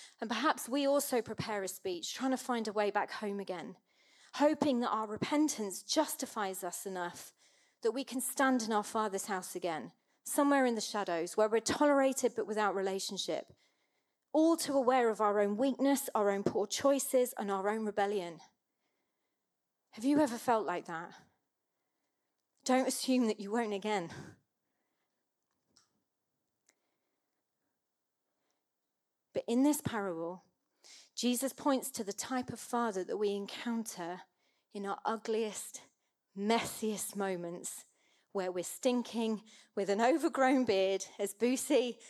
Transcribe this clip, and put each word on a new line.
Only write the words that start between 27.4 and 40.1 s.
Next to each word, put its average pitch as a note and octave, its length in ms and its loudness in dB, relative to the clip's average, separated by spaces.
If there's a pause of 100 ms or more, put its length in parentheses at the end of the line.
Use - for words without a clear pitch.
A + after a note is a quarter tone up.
But - 140 -4
in A#3+ 160 2
this D4 180 4
parable, F3+ 640 -4 (720)
Jesus B3 360 0
points C4+ 400 -2
to - 120 -8
the G3 100 -6
type B3+ 400 -6
of A#3 60 -10
father A3 440 -2
that F3+ 140 -4
we G#3 140 0
encounter G3+ 920 -6 (520)
in G3+ 120 -6
our G3 180 -6
ugliest, A3 760 -4 (560)
messiest G#3+ 800 -2
moments, F3+ 680 -6 (480)
where F#3 200 -2
we're F3 120 -2
stinking A3+ 800 0 (340)
with G3 140 0
an G3+ 100 2
overgrown C4 640 4